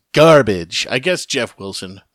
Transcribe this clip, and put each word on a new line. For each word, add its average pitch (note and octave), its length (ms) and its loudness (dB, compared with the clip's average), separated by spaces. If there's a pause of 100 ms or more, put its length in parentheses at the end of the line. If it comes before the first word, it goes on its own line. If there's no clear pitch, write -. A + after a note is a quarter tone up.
(140)
garbage. A2 760 2
I B2+ 100 -4
guess F3 260 -4
Jeff A#2+ 340 -8
Wilson, G2 400 -14 (160)